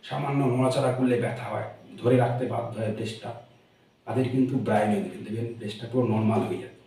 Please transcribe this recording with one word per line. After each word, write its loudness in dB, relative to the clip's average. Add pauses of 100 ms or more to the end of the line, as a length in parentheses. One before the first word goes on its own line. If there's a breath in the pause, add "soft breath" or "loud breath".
সামান্য -2 (120)
নড়াচড়া 2
করলে 2
ব্যথা -4
হয়, -6 (320)
ধরে 6
রাখতে 0
বাধ্য -4
হয় -2
ব্রেস্টটা, -8 (760 soft breath)
তাদের 0
কিন্তু 2 (120)
ব্রায়োনিয়া 2
দেবেন, -10
দেখবেন -4 (100)
ব্রেস্টটা -10
পুরো 2
নর্মাল 2
হয়ে -4
যাবে। -16 (100)